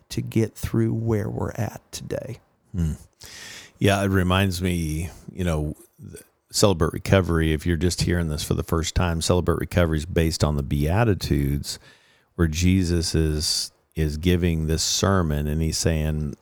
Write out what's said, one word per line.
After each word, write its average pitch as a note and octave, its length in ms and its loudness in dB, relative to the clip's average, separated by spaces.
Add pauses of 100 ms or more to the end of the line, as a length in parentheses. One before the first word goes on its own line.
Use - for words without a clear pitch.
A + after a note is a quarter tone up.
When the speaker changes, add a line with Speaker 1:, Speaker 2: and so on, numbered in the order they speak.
Speaker 1:
to - 140 -6
get A2+ 340 -2
through A2+ 380 0
where A2+ 360 -2
we're - 260 -4
at - 260 -6 (100)
today. - 480 -8 (340)
Speaker 2:
Hmm. E2 200 0 (840)
Yeah, G2 260 2
it G2+ 40 2
reminds F#2 540 2
me, E2+ 480 -2 (240)
you F#2 100 -6
know, D#2 320 -2 (240)
th-, F#2 240 -18 (260)
Celebrate E2+ 440 2
Recovery, E2 580 2
if D#2 140 -2
you're F2 100 2
just E2+ 280 0
hearing F2 260 0
this D2+ 140 -4
for - 100 -2
the E2 100 -2
first D#2+ 320 -2
time, E2+ 260 0
Celebrate E2 380 2
Recovery E2 380 2
is D2+ 80 -4
based E2 400 0
on D2+ 100 2
the C#2+ 80 -2
Beatitudes, D2 1120 0 (580)
where E2+ 120 4
Jesus F2 640 2
is, D#2 600 0 (220)
is D2+ 220 -2
giving E2+ 500 2
this D#2 160 0
sermon, E2 640 2
and D#2 140 -2
he's D#2+ 160 -2
saying, D#2 640 -2